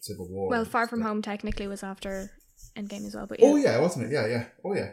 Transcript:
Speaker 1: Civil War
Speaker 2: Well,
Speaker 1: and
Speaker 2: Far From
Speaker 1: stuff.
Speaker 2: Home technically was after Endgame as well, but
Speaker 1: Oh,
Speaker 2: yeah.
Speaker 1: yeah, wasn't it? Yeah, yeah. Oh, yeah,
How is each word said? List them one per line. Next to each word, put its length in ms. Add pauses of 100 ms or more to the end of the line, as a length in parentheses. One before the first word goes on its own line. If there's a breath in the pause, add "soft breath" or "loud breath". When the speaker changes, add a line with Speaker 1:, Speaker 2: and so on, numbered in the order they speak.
Speaker 1:
Civil 260
War 220
Speaker 2:
Well, 140
Speaker 1:
and 60
Speaker 2:
Far 200
From 100
Speaker 1:
stuff. 80
Speaker 2:
Home 140
technically 460
was 160
after 500 (420)
Endgame 300
as 100
well, 120
but 140
Speaker 1:
Oh, 140
Speaker 2:
yeah. 200
Speaker 1:
yeah, 40
wasn't 280
it? 40
Yeah, 160
yeah. 200 (180)
Oh, 80
yeah, 200